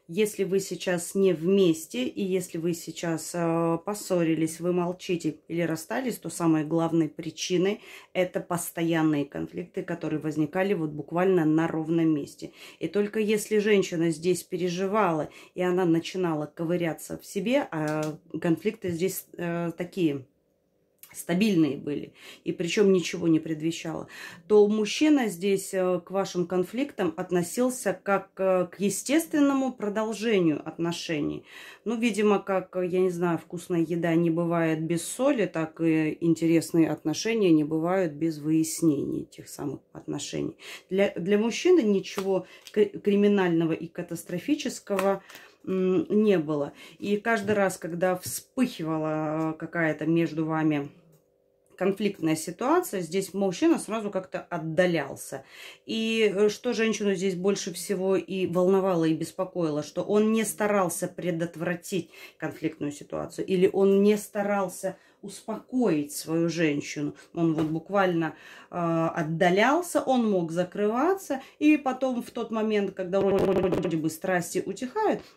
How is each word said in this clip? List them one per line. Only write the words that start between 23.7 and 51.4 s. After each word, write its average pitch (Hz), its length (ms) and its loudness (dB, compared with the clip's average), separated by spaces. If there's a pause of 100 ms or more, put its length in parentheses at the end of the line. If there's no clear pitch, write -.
то 208 200 8
мужчина 220 600 2
здесь, 190 440 -2
э, 185 320 0
к - 60 -20
вашим 185 360 -2
конфликтам 185 680 -2
относился 180 840 -2
как, 196 360 -2
э, 185 320 2
к - 100 -16
естественному 269 920 2
продолжению 208 960 0
отношений. 160 760 -4 (420)
Ну, 233 120 -2
видимо, 208 420 4
как, 185 360 -4
э, 185 100 -2
я 180 140 0
не 185 100 4
знаю, 175 280 0
вкусная 175 420 -4
еда 165 340 0
не 170 160 4
бывает 165 520 0
без 165 240 -2
соли, 254 400 0
так 160 340 -6
и 160 400 2
интересные 165 720 4
отношения 185 600 0
не 151 120 6
бывают 165 480 0
без 151 260 -4
выяснения 156 840 0
тех - 240 -20
самых - 320 -8 (140)
отношений. - 600 -6 (340)
Для, 196 260 2
для 196 220 0
мужчины 262 440 4
ничего 190 640 0 (260)
к-, 208 120 4 (160)
криминального 190 720 4
и - 140 -6
катастрофического, 190 1400 -4 (420)
м, 185 460 0
не 208 280 4
было. 147 340 -2 (260)
И 202 180 0
каждый 214 380 0
раз, 190 240 0
когда 180 380 0
вспыхивала, 156 1400 -2
э, - 40 -12
какая-то 160 480 -2
между 160 380 0
вами 156 460 0 (880)